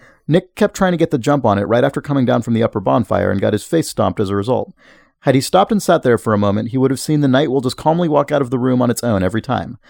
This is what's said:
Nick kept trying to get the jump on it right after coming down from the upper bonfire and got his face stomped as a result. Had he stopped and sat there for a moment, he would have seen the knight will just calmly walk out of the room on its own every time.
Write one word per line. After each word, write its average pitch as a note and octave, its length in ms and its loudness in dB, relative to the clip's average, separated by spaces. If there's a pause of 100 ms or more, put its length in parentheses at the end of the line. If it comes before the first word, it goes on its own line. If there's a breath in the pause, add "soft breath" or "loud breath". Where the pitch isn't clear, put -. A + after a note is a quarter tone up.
(280 soft breath)
Nick E3 280 0
kept - 200 0
trying F#3 160 0
to F3 60 -2
get E3 140 0
the D3+ 60 0
jump C3+ 280 0
on G2+ 120 2
it G2+ 60 -2
right A2+ 200 2
after C#3 180 -2
coming C#3 240 0
down A#2+ 160 2
from A#2 120 -4
the A2+ 100 2
upper G#2+ 180 -2
bonfire G2 500 0
and G2 100 -2
got G#2+ 120 0
his G#2+ 100 -2
face - 260 -2
stomped G2 300 -2
as G2 100 -2
a G2+ 60 -2
result. G2+ 380 -2 (480 soft breath)
Had C3+ 140 2
he C#3 60 4
stopped F#3+ 300 0
and G#3 120 0
sat A2+ 200 2
there A#2+ 140 2
for A2 160 -2
a G#2 40 2
moment, G#2 320 0
he B2+ 80 -4
would C3 140 2
have C3+ 80 -4
seen D3+ 220 0
the C#3+ 80 2
knight C3 220 2
will C3+ 100 0
just B2 160 -4
calmly E3+ 320 0
walk D3 240 2
out C#3+ 80 0
of B2 80 -2
the B2+ 100 -2
room B2 220 2
on A#2+ 80 2
its A#2 140 -2
own G#2 200 0
every G2 180 0
time. G2 360 -6 (120 loud breath)